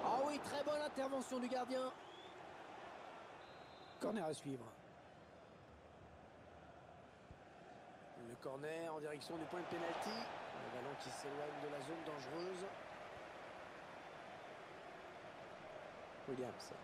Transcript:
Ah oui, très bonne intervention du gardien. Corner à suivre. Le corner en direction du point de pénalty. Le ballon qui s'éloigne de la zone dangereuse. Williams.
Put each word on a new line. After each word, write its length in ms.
Ah 220
oui, 140
très 240
bonne 180
intervention 580
du 80
gardien. 440
Corner 260
à 80
suivre. 320
Le 140
corner 520
en 60
direction 380
du 80
point 140
de 60
pénalty. 440
Le 680
ballon 240
qui 100
s'éloigne 540
de 60
la 120
zone 220
dangereuse. 600
Williams. 460